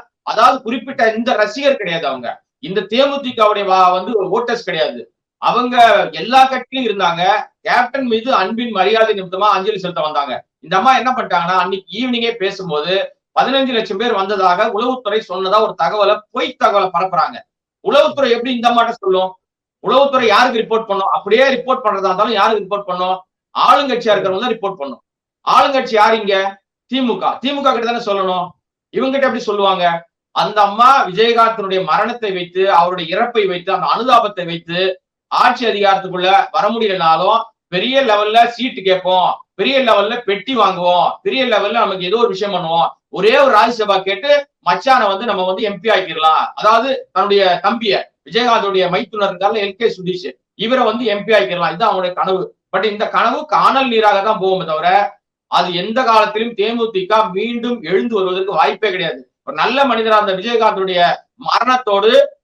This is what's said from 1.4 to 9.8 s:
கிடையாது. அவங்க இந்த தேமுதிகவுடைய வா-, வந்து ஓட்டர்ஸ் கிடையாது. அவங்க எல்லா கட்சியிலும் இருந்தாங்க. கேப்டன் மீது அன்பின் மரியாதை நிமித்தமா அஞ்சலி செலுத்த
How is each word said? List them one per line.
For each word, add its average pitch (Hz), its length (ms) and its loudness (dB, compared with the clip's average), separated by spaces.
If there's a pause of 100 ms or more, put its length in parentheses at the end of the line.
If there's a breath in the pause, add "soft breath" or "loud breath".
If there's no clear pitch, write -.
கிடையாது. 165 320 -4
அவங்க 123 340 -8 (180)
இந்த 190 220 -6
தேமுதிகவுடைய 226 840 0
வா-, 185 260 4
வந்து 202 480 -2
ஓட்டர்ஸ் 240 240 -4
கிடையாது. 143 500 -4 (240)
அவங்க 233 760 2
எல்லா 262 380 2
கட்சியிலும் 254 360 -6
இருந்தாங்க. 185 400 0 (360)
கேப்டன் 240 440 0
மீது 233 280 0
அன்பின் 226 380 -2
மரியாதை 214 440 2
நிமித்தமா 185 340 -2
அஞ்சலி 196 280 0
செலுத்த 175 240 -6